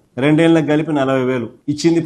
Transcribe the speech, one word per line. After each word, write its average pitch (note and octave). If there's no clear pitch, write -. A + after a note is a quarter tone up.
రెండేళ్ళకి D#3+
కలిపి D#3
నలభై C3
వేలు, B2
ఇచ్చింది E3